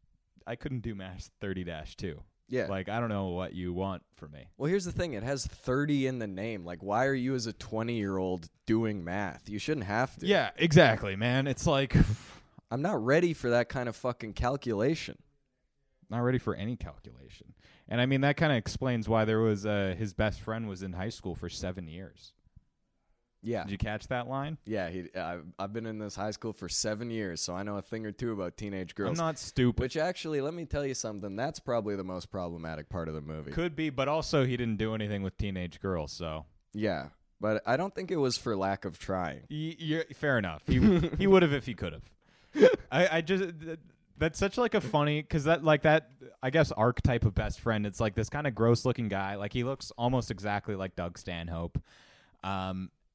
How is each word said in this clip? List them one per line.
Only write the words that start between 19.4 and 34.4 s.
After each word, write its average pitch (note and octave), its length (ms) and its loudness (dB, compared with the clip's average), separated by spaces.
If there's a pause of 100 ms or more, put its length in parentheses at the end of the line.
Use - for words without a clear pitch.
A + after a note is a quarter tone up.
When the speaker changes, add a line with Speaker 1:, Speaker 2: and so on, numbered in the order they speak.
Speaker 1:
was, G#2+ 260 2
uh, G2 300 2
his G#2 180 -4
best G#2+ 260 0
friend A2+ 280 -6
was F#2+ 140 -10
in F#2 120 -6
high F#2 160 -4
school F2+ 240 -8
for F2 160 -8
seven F#2 380 -6
years. F2 440 -16 (1080)
Speaker 2:
Yeah. G#2+ 220 -4
Speaker 1:
Did G2 80 -6
you G2 60 -4
catch G#2+ 300 -4
that B2 200 -4
line? C#3+ 380 -6
Speaker 2:
Yeah, G2 240 -2
he, F2+ 240 -6
I've, F2 300 -6 (140)
I've G2 140 -6
been A2+ 140 -8
in A2 120 -8
this G#2+ 180 -8
high G#2 160 -4
school A2 200 -8
for F2+ 160 -12
seven A2+ 420 -4
years, G2 300 -4
so F2+ 140 -6
I F#2+ 80 -4
know G#2 160 -6
a F#2+ 40 -6
thing A2+ 220 -8
or G#2+ 80 -8
two A#2 200 -4
about F#2 260 -6
teenage G2 400 -6
Speaker 1:
I'm G2+ 60 0
Speaker 2:
girls. F#2 140 0
Speaker 1:
not D#3+ 200 -2
stupid. B2 420 2
Speaker 2:
Which, C3 160 -4
actually, D#3 460 -2
let D3+ 120 -4
me E3+ 120 -8
tell C#3+ 180 -4
you C3+ 100 -2
something. G2+ 420 -6
That's C#3 240 -4
probably G#2+ 360 0
the F#2+ 80 -4
most F#2 260 -6
problematic E2 600 -6
part E2 180 -4
of D#2 60 -6
the D#2 80 -6
movie. D2+ 300 -10
Speaker 1:
Could E3+ 240 -2
be, D#3+ 140 -2
but C3 180 0
also D3+ 360 2